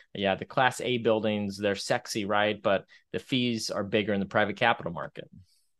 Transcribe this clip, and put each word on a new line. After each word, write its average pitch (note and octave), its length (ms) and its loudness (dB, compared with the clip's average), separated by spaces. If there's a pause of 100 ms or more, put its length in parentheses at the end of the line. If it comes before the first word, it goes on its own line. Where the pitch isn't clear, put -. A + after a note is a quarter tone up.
(140)
Yeah, G2 220 2
the F#2+ 80 -10
Class B2+ 380 2
A B2 160 0
buildings, G#2+ 580 0
they're G2+ 180 0
sexy, A#2 520 -2
right? G#2 360 0
But F#2+ 220 2 (280)
the F#2 60 -6
fees A#2+ 520 -2
are G#2 120 -4
bigger G#2 300 0
in G2+ 80 0
the F#2+ 60 -2
private G#2 300 0
capital A#2 360 0
market." D2 360 -12 (520)